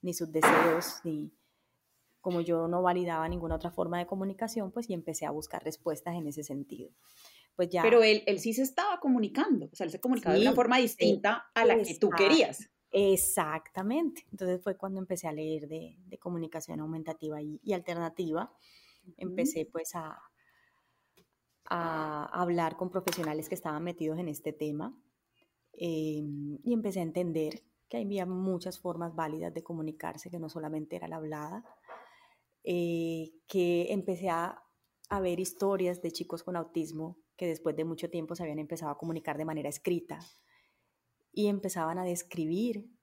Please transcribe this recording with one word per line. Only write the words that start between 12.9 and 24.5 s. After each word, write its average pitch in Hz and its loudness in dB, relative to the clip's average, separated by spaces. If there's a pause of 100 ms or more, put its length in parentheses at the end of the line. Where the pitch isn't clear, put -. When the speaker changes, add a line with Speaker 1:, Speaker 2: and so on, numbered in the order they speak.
Speaker 1:
exactamente. 196 2
Entonces 185 -2
fue 190 -2
cuando 190 -6
empecé 180 -4
a 156 -2
leer 156 -4
de, 160 -12
de 185 -16
comunicación 165 -6
aumentativa 156 -6
y, 151 -10
y 214 -2
alternativa. 170 -4 (560)
Speaker 2:
Ujú. 180 -20
Speaker 1:
Empecé, 185 -2
pues, 160 -6
a, 160 -10 (1500)
a 156 -2 (160)
hablar 170 2
con 185 -4
profesionales 160 -4
que 139 -4
estaban 151 -6
metidos 170 -4
en 175 -4
este 151 -6